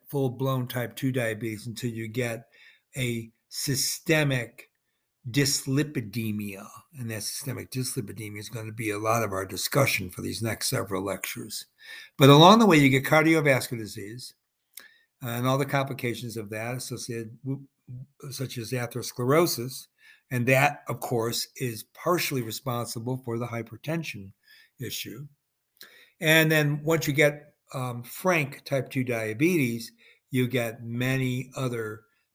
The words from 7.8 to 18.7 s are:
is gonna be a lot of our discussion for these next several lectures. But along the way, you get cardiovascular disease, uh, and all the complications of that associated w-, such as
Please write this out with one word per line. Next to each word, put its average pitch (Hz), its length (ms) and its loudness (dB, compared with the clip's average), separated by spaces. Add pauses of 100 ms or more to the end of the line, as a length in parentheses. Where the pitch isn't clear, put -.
is 104 100 -12
gonna 110 220 -10
be 110 200 -4
a 101 80 -4
lot 113 240 2
of 104 80 -2
our 95 140 -4
discussion 95 640 0
for - 120 -12
these 98 200 -6
next 110 280 -4
several 98 340 -2
lectures. 110 640 -8 (520)
But 135 120 10
along 170 300 12
the 233 60 8
way, 175 120 10
you 143 120 8
get 131 140 4
cardiovascular 151 760 4
disease, 107 540 -12 (920)
uh, 120 60 -6
and 120 180 -2
all 131 100 4
the 139 80 0
complications 120 720 -4
of 101 140 -10
that 113 240 -6
associated 117 680 -8
w-, 139 240 -6 (600)
such 123 280 -8
as 110 140 -8